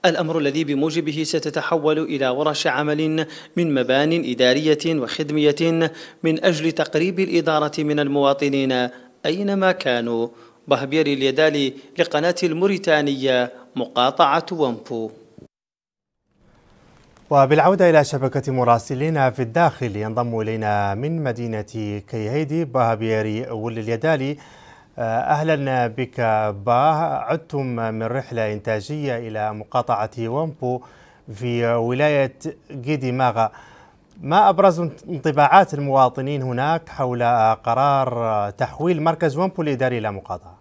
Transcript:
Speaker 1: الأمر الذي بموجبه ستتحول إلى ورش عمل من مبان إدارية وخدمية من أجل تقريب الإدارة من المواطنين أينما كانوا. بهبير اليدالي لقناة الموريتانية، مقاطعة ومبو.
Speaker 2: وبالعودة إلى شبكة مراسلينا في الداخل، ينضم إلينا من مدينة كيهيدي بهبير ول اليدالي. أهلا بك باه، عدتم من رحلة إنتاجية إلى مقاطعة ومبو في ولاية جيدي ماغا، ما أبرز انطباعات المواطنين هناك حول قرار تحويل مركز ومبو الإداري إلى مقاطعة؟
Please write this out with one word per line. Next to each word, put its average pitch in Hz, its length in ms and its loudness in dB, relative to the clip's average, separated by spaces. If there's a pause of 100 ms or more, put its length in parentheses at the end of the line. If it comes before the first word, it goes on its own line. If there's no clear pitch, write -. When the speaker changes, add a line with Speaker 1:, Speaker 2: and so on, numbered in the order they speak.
Speaker 1:
الأمر 165 320 0
الذي 147 260 0
بموجبه 151 600 -2
ستتحول 156 760 -2
إلى 147 300 -2
ورش 147 380 -2
عمل 151 580 -2 (300)
من 170 180 0
مبان 139 520 2
إدارية 147 760 0
وخدمية 151 880 0 (320)
من 160 220 0
أجل 160 260 2
تقريب 170 480 -2
الإدارة 156 640 0
من 147 160 0
المواطنين 139 920 0 (360)
أينما 190 460 0
كانوا. 120 560 -2 (400)
بهبير 139 400 0
اليدالي 139 680 2 (260)
لقناة 165 440 0
الموريتانية، 147 1080 0 (240)
مقاطعة 139 760 2
ومبو. 120 580 -4 (2250)
Speaker 2:
وبالعودة 156 600 6
إلى 156 140 8
شبكة 135 480 -2
مراسلينا 131 800 2
في 127 120 -6
الداخل، 123 540 0
ينضم 113 440 -2
إلينا 104 560 0
من 156 280 -4
مدينة 110 840 -6
كيهيدي 143 560 -4
بهبير 113 880 0
ول 113 260 -6
اليدالي. 135 580 -2 (640)
أهلا 135 880 0
بك 123 340 -6 (440)
باه، 147 500 2
عدتم 139 500 -4 (100)
من 113 280 -4
رحلة 113 500 -4
إنتاجية 117 640 -4
إلى 107 360 -6
مقاطعة 110 560 -2 (100)
ومبو 127 640 -4 (520)
في 120 400 0
ولاية 131 600 0 (380)
جيدي 131 400 -4
ماغا، 117 400 0 (680)
ما 185 280 4
أبرز 175 300 4 (300)
انطباعات 151 640 4
المواطنين 135 680 2
هناك 135 480 -2
حول 123 340 -2 (300)
قرار 120 960 0
تحويل 151 540 -2
مركز 160 340 0
ومبو 185 240 -2
الإداري 131 360 -2
إلى 107 140 -4
مقاطعة؟ 92 500 -12